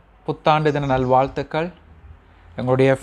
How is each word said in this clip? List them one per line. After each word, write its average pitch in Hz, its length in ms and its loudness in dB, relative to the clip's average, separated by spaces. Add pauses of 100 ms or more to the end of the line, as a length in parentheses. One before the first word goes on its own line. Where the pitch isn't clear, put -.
(240)
புத்தாண்டு 151 480 0
தின 143 140 -4
நல்வாழ்த்துக்கள். 135 840 -2 (840)
எங்களுடைய 131 460 2